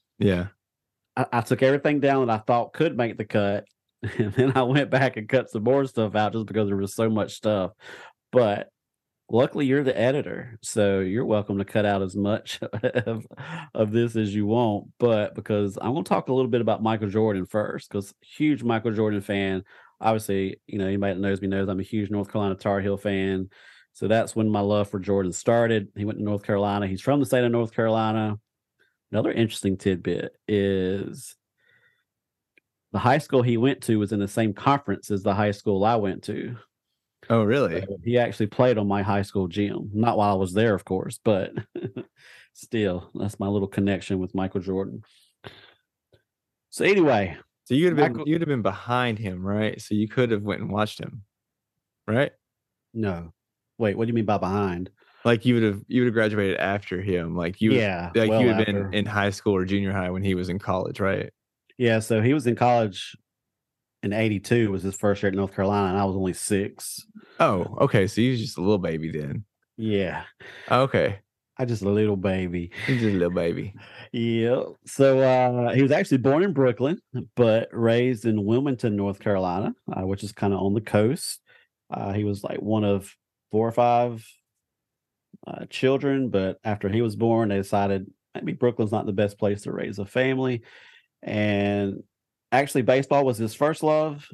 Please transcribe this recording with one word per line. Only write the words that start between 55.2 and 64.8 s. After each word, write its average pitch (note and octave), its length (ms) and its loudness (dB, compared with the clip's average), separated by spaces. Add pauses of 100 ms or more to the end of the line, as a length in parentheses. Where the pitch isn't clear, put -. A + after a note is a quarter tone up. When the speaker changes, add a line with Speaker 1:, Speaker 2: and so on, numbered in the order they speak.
Speaker 1:
Like, A#2 200 2
you B2 100 4
would A#2 80 2
have, G2+ 240 0
you B2+ 140 0
would B2 60 4
have A2+ 80 0
graduated G#2 420 0
after F#2+ 440 -2
him. F2 360 -2
Like, F2 240 -4
you, A2+ 120 4
Speaker 2:
Yeah, F#2+ 440 0
Speaker 1:
like, A2 120 4
Speaker 2:
well A2 120 2
Speaker 1:
you A#2+ 80 4
would G#2+ 80 2
have G#2+ 100 2
been G2+ 200 -2
Speaker 2:
after. G2 100 -4
Speaker 1:
in G2+ 100 -2
high G2+ 240 0
school G2+ 240 0
or F#2 100 2
junior G2 280 0
high F2+ 180 -2
when F#2+ 140 -4
he G2 100 2
was F2+ 140 -2
in F2+ 100 -4
college, F#2 400 -4
right? G2 320 -2 (480)
Speaker 2:
Yeah, A2+ 220 4
so A2 200 0
he B2+ 140 4
was C#3 120 -2
in A#2 100 2
college A#2 600 0 (840)
in G2+ 100 -4
eighty-two, A2 600 2
was F#2 100 -4